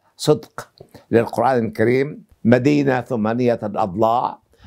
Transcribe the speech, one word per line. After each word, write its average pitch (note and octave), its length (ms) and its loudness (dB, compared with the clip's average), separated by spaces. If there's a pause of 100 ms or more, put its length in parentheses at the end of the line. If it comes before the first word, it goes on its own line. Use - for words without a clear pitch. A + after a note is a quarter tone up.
(180)
صدق - 520 -4 (420)
للقرآن A#2 540 0
الكريم، B2 580 -2 (200)
مدينة B2+ 580 2
ثمانية A#2 640 -2
الأضلاع، G#2+ 760 -2 (280)